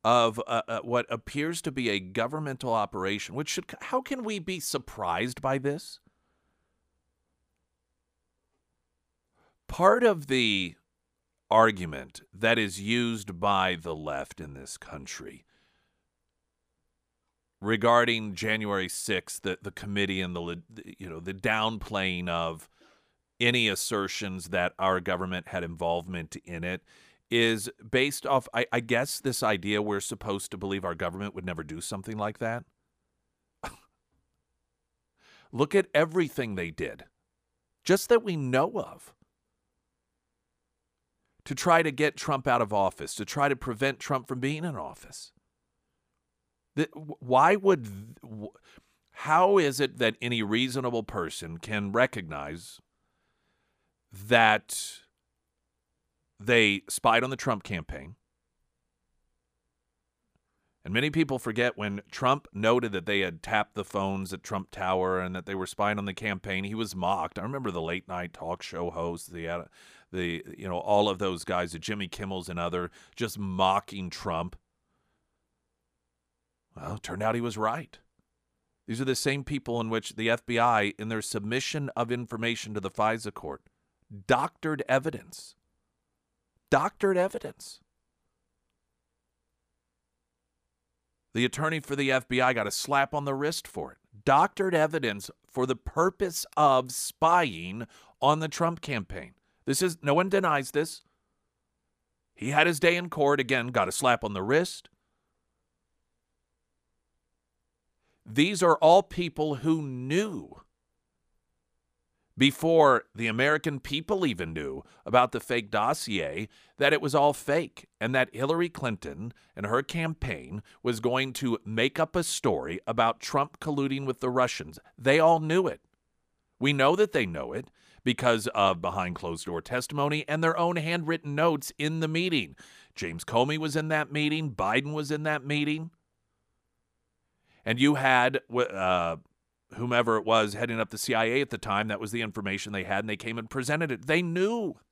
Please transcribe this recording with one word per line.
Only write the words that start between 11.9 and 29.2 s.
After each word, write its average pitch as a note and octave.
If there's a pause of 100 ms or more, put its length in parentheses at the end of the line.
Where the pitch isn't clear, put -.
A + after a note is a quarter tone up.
that A2
is G2
used G#2+
by F#2
the E2
left D2+
in D2
this C2+
country - (2250)
regarding A2+
January G#2
sixth, -
the, F#2
the G2+
committee G2+
and F2+
the, F2
le-, E2+ (420)
you F#2
know, E2
the F#2
downplaying G2+
of E2+ (680)
any A#2+
assertions F#2+
that F2+
our F#2+
government F#2
had F2+
involvement E2+ (100)
in E2+
it F2+ (480)
is A2+ (200)
based C3+
off, C3+
I, A#2+
I B2
guess, A#2+